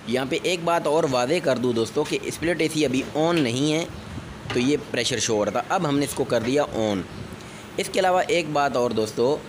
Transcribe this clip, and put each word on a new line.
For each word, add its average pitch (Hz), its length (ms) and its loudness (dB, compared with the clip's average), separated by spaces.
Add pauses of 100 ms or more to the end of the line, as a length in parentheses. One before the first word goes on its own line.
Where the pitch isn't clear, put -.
यहाँ 127 220 0
पे 160 200 -2
एक 170 180 0
बात 170 220 2
और 156 200 4
वादे 131 340 2
कर 131 180 2
दूँ 123 160 2
दोस्तों 113 300 0
कि 147 140 -2 (120)
split 160 320 -2
एसी 156 220 0
अभी 131 180 2 (140)
ऑन 165 240 2
नहीं 131 320 2
है, 165 120 0 (680)
तो 123 80 2
ये 139 160 2 (140)
pressure 120 280 -2
show 110 180 0
हो 104 80 4
रहा 101 100 0
था, 139 200 -2
अब 180 120 0
हमने 143 180 2
इसको 135 200 -2
कर 117 180 2
दिया 139 220 2
ऑन। 101 400 0 (760)
इसके - 180 -2
अलावा 185 240 4
एक 156 320 0
बात 143 220 2
और 120 160 2
दोस्तों 110 380 2 (180)